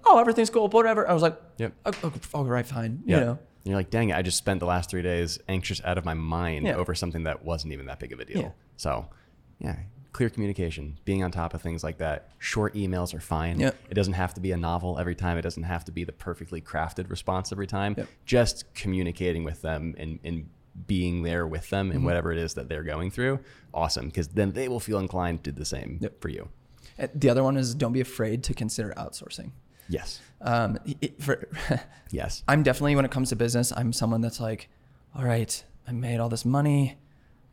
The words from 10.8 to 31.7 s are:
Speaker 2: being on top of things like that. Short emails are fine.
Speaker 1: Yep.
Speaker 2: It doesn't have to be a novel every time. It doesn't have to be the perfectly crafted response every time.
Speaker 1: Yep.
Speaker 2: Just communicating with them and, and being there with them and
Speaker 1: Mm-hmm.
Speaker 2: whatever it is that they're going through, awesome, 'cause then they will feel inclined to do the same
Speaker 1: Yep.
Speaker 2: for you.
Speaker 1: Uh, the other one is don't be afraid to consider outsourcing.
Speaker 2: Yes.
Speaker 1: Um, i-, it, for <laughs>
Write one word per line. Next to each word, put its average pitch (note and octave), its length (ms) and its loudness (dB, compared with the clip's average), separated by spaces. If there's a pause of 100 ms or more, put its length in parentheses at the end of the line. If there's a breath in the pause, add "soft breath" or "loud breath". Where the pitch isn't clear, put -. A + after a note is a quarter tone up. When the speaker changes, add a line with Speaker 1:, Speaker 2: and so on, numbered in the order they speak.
Speaker 2:
being G2 160 2
on F2+ 80 0
top E2+ 240 -2
of D#2+ 80 -8
things E2 220 -6
like D#2+ 140 -6
that. D#2 300 -4 (100)
Short - 360 0
emails F2+ 400 -2
are D#2 60 -8
fine. E2 400 0
Speaker 1:
Yep. C3 160 2 (140)
Speaker 2:
It F#2+ 40 -4
doesn't G2 200 2
have F2+ 200 -2
to G2 60 -10
be F#2+ 120 -2
a F2 60 0
novel E2+ 400 -2
every F2 160 -2
time. F2 240 0
It E2+ 40 -4
doesn't E2 200 -6
have E2+ 240 -4
to E2+ 60 -12
be E2+ 120 -6
the - 80 -8
perfectly E2+ 480 -8
crafted E2 480 -4
response F#2 440 -2
every G2 160 -4
time. G2+ 280 0
Speaker 1:
Yep. - 120 -6 (180 loud breath)
Speaker 2:
Just - 480 2
communicating F2+ 680 0
with D#2 180 -6
them D#2+ 340 -2
and, D#2+ 280 -8
and E2 260 -6 (360)
being F2+ 360 0
there E2+ 240 0
with D#2 240 -6
them G2 200 0
and D#2 100 0
Speaker 1:
Mm-hmm. E2+ 60 2
Speaker 2:
whatever E2+ 260 2
it E2 60 -2
is E2+ 160 -2
that C2 140 -8
they're D#2 140 -4
going E2 280 -4
through, B2+ 280 0 (340 loud breath)
awesome, D#2 380 -2
'cause D#2+ 180 -2
then G2 240 2
they B2+ 160 -4
will A#2+ 120 -4
feel G#2+ 180 -2
inclined F2+ 460 -2
to D2 80 -6
do C2+ 60 -10
the D2 60 -6
same C2 380 -6
Speaker 1:
Yep. - 180 -8
Speaker 2:
for - 80 -6
you. - 200 -8 (500 soft breath)
Speaker 1:
Uh, C3 160 -4
the C#3 140 6
other B2 140 6
one C3+ 140 4
is B2+ 180 0
don't B2 180 0
be C3 80 2
afraid A#2 440 -2
to B2+ 100 0
consider G#2+ 420 -4
outsourcing. - 540 -10 (380 soft breath)
Speaker 2:
Yes. - 320 -6 (200 soft breath)
Speaker 1:
Um, A#2 460 2
i-, C#3 140 -4
it, - 220 -4
for C#3 260 0 (200)
<laughs> - 420 -4